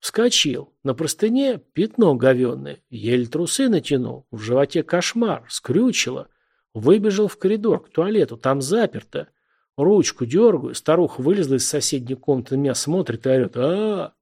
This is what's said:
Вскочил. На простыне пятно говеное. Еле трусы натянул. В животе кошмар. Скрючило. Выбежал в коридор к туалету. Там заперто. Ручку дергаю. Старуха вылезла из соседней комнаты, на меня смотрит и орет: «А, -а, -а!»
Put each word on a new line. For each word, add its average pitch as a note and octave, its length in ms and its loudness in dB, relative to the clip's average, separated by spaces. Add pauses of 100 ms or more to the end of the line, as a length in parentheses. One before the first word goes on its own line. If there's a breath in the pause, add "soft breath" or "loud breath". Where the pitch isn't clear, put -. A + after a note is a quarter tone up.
Вскочил. E3 760 0
На C#3 100 -2
простыне A3+ 640 -2 (140)
пятно F#3+ 420 2
говеное. B2+ 760 0
Еле A#2+ 340 0
трусы E3+ 460 -2
натянул. C3 600 -2
В A#2 80 -14
животе C3 440 0
кошмар. F3+ 680 -2
Скрючило. - 800 -2 (460)
Выбежал G3 520 4
в - 120 -6
коридор G3+ 440 0
к - 60 -20
туалету. E3+ 480 0
Там C#3 240 -2
заперто. D3 680 -4 (500)
Ручку D#3 480 2
дергаю. D#3+ 480 2
Старуха D#3+ 480 0
вылезла D3+ 320 0
из B2+ 120 0
соседней C3 500 -4
комнаты, C3 380 -2
на C3+ 60 0
меня C#3 140 0
смотрит C#3+ 500 -4
и C3 60 0
орет: B2+ 260 0
«А, B2 40 -4
-а, F#3 480 -2
-а!» - 140 -20